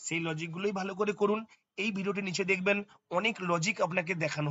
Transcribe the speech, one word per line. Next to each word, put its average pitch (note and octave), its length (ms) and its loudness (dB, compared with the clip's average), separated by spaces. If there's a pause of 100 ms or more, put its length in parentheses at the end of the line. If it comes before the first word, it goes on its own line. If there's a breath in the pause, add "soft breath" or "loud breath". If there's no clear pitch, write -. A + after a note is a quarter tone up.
সেই E3 220 -2
লজিকগুলোই E3+ 520 -2
ভালো G3 200 -4
করে G#3 200 2
করুন। G#3 200 4 (380 soft breath)
এই G#3 180 0
ভিডিওটির G3 320 -2
নিচে F#3 160 0
দেখবেন F#3+ 340 2 (400 soft breath)
অনেক G#3+ 160 2 (160)
লজিক E3+ 260 2 (100)
আপনাকে F3 260 0 (120)
দেখানো D3 260 0